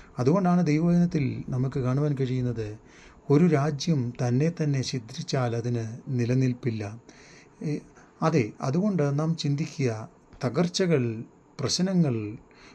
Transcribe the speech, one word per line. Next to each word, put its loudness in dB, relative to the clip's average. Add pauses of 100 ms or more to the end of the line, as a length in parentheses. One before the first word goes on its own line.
(200)
അതുകൊണ്ടാണ് 4
ദൈവവചനത്തിൽ 2
നമുക്ക് -2
കാണുവാൻ 0
കഴിയുന്നത്, -4 (520)
ഒരു 6
രാജ്യം 0 (140)
തന്നെ 2
തന്നെ 0
ഛിദ്രിച്ചാൽ -4
അതിന് -4 (100)
നിലനിൽപ്പില്ല. 0 (640)
ഏ, -4 (440)
അതെ, 2 (100)
അതുകൊണ്ട് 0
നാം 0
ചിന്തിക്കുക, -4 (360)
തകർച്ചകൾ, 0 (360)
പ്രശ്നങ്ങൾ, 0 (380)